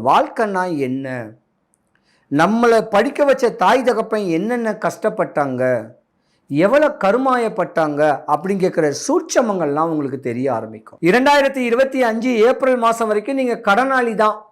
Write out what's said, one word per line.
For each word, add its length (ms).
வாழ்க்கைன்னா 640
என்ன, 280
நம்மளை 560
படிக்க 360
வச்ச 320
தாய் 280
தகப்பன் 460
என்னென்ன 480
கஷ்டப்பட்டாங்க, 840
எவ்வளவு 480
கருமாயப்பட்டாங்க 1040
அப்படின்னு 360
கேட்குற 240
சூட்சமங்கள்லாம் 920
உங்களுக்கு 300
தெரிய 300
ஆரம்பிக்கும். 500
இரண்டாயிரத்தி 640
இருபத்தி 400
அஞ்சு 280
ஏப்ரல் 380
மாசம் 300
வரைக்கும் 320
நீங்க 200
கடனாளி 540
தான். 200